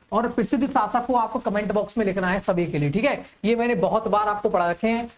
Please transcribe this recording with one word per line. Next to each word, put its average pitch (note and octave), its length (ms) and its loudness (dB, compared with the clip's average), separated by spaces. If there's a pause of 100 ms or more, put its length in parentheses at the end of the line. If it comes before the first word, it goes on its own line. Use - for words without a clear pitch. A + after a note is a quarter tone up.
(120)
और A3+ 180 2
प्रसिद्ध B3 380 0
शासक A#3+ 380 0
को C4 100 -2
आपको A#3 260 0
comment G#3 300 -2
box G3+ 260 -2
में A3+ 80 2
लिखना F#3+ 220 0
है F#3+ 120 0
सभी F3+ 260 0
के D#3 120 -4
लिए, D3 140 0
ठीक G3 140 0
है। B3+ 200 0 (200)
ये A3+ 100 4
मैंने A#3 220 0
बहुत G#3+ 300 0
बार G#3 200 2
आपको G#3 220 0
पढ़ा F3+ 200 2
रखे F3 180 -2
हैं। A#3 200 -2 (100)